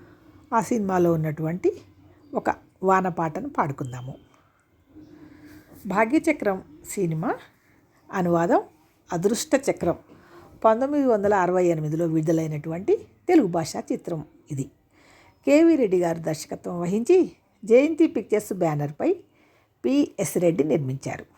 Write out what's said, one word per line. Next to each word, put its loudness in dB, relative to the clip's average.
ఆ 4
సినిమాలో 2
ఉన్నటువంటి -2
ఒక -4
వాన 2
పాటను -6
పాడుకుందాము. -6
భాగ్యచక్రం 0
సినిమా -2
అనువాదం 2
అదృష్ట -2
చక్రం, 0
పంతొమ్మిది 2
వందల 2
అరవై 2
ఎనిమిదిలో 0
విడుదలైనటువంటి -2
తెలుగు 6
భాషా -4
చిత్రం -6
ఇది. -6
కేవీ 6
రెడ్డి 2
గారు 0
దర్శకత్వం -8
వహించి 2
జయంతి 4
పిక్చర్స్ -4
బ్యానర్పై -2
పిఎస్ -2
రెడ్డి 2
నిర్మించారు. -4